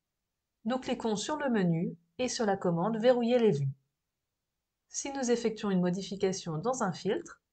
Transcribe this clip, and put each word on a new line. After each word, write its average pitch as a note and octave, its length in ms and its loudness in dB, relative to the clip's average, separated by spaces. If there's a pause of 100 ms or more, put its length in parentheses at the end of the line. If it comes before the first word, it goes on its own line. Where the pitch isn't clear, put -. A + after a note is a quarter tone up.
(640)
Nous B3+ 140 0
cliquons A#3+ 360 -2
sur D4+ 220 -2
le C#4+ 120 -2
menu F#3 480 0 (220)
et B3 100 -2
sur A#3+ 180 -2
la G3 100 2
commande F#3+ 400 0
Verrouiller A#3+ 420 4
les G#3+ 140 6
vues. C#3 180 0 (1160)
Si - 240 -8
nous C4 180 0
effectuons G#3+ 400 0
une F#3 100 4
modification F3+ 800 -2
dans B3 240 -2
un F#3+ 100 0
filtre, - 480 -4 (120)